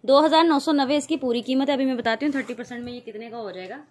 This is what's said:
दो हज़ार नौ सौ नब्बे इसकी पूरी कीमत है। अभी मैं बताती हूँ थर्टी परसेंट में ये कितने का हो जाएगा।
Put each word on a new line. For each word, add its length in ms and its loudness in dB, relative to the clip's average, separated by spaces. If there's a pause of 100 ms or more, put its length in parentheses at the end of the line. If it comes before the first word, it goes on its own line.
दो 140 6
हज़ार 240 6
नौ 140 4
सौ 140 0
नब्बे 240 2
इसकी 220 -2
पूरी 240 -2
कीमत 260 0
है। 60 2
अभी 100 0
मैं 120 0
बताती 300 -2
हूँ 80 0
थर्टी 200 -6
परसेंट 300 -12
में 80 -12
ये 80 -14
कितने 300 -14
का 80 -12
हो 140 -8
जाएगा। 380 -12